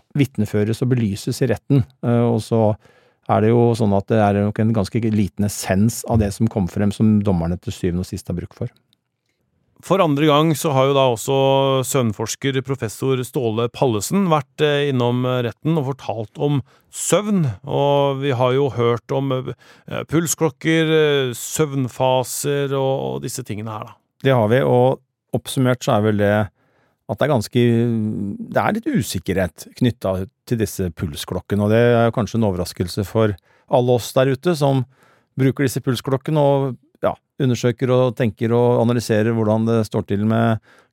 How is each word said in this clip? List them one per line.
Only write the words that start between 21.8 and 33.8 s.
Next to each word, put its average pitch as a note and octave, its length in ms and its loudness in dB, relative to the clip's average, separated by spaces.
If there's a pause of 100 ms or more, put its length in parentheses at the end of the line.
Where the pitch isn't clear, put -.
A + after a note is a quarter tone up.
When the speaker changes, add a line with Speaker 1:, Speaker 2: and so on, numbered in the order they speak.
Speaker 2:
og, C3+ 440 -2
og C#3 80 -8
disse C3 200 -8
tingene A2 280 -8
her G#2+ 120 -10
da. A#2 100 -18 (300)
Speaker 1:
Det C3+ 80 4
har A#2 160 4
vi, B2 140 4
og B2+ 400 2 (340)
oppsummert B2+ 480 -2
så A#2+ 140 2
er G#2 40 2
vel G#2+ 160 2
det G#2 320 2 (600)
at G#2+ 100 -6
det A#2+ 80 2
er D3+ 60 2
ganske, A#2+ 280 0 (920)
det B2+ 100 0
er C3+ 140 0
litt A3+ 100 -6
usikkerhet F#2+ 880 -2
knyttet F#2+ 540 -2 (180)
til A#2+ 100 -2
disse G2 380 -2
pulsklokkene, F2+ 720 -6
og G#2 40 2
det A2+ 120 4
er A#2+ 260 4
jo A2+ 80 -2
kanskje A2 240 -4
en A2 80 2
overraskelse F2+ 580 -4
for G#2+ 300 0 (340)
alle B2 220 2